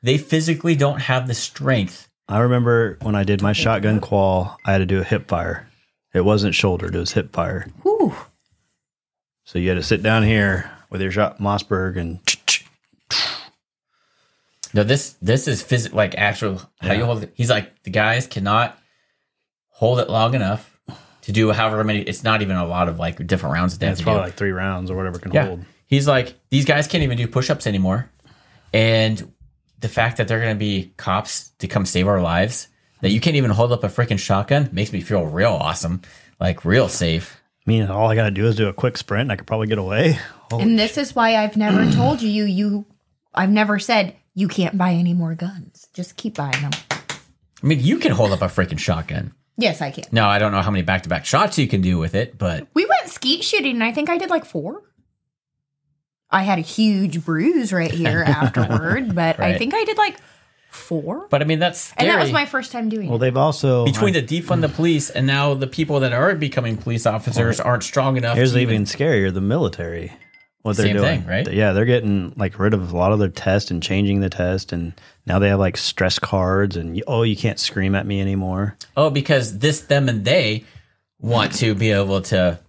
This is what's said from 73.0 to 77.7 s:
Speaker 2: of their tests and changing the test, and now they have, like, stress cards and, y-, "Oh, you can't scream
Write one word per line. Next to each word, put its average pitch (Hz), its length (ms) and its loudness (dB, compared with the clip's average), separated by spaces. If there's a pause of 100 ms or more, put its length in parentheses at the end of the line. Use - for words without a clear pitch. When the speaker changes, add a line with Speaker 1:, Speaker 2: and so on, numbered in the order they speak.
Speaker 2:
of 107 60 2
their 98 120 2
tests - 400 -2
and 85 120 -4
changing 98 380 0
the 95 80 0
test, 90 460 -4
and 85 180 -6 (340)
now 92 120 2
they 101 100 4
have, 98 100 4
like, 92 200 0
stress - 400 -2
cards 95 580 0
and, 82 200 -6
y-, 104 100 -2
"Oh, 117 160 0
you 113 120 2
can't 104 240 -4
scream 95 360 -2